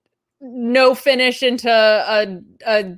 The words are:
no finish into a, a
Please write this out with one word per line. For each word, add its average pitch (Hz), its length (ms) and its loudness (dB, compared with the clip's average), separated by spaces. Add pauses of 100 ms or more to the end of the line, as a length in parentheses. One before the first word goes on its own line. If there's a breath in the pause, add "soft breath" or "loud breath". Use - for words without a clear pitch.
(420)
no 254 540 0
finish 254 480 -2
into 247 260 -2
a, 214 680 2 (260)
a 208 320 -2